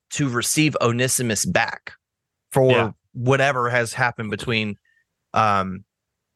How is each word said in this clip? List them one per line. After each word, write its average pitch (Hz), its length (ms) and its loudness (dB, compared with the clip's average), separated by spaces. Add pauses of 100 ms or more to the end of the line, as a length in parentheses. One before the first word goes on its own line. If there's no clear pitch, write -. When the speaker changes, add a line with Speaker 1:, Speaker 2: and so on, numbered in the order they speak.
(100)
Speaker 1:
to 143 180 -2
receive 127 540 0
Onesimus 120 640 0
back - 460 -2 (580)
for 131 200 4
Speaker 2:
Yeah. 113 200 2 (240)
Speaker 1:
whatever 127 560 2
has 120 240 0
happened 117 360 -2
between, 107 460 -4 (580)
um, 98 500 0 (520)